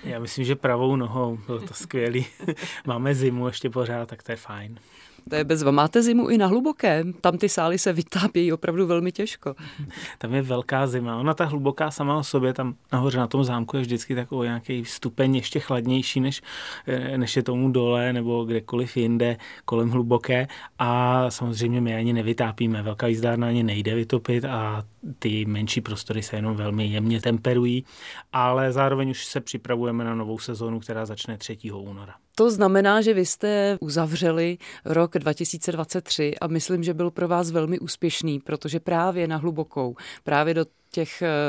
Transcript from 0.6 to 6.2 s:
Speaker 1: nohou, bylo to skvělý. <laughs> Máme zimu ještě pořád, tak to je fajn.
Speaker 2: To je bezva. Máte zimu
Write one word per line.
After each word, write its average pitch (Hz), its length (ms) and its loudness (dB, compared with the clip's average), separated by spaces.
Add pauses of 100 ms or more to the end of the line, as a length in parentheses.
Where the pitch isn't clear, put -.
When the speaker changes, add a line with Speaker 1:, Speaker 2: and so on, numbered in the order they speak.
Speaker 1:
nohou, 120 500 -2
bylo 120 140 -6
to 190 140 -14
skvělý. 127 520 -2 (300)
<laughs> - 320 -10
Máme 131 280 0
zimu 123 320 2
ještě 123 220 -4
pořád, 117 400 -4
tak 110 140 -16
to - 80 -8
je 113 40 -4
fajn. 104 420 -14 (520)
Speaker 2:
To 147 60 -4
je 151 80 2
bezva. 147 280 4
Máte 151 320 6
zimu 233 260 4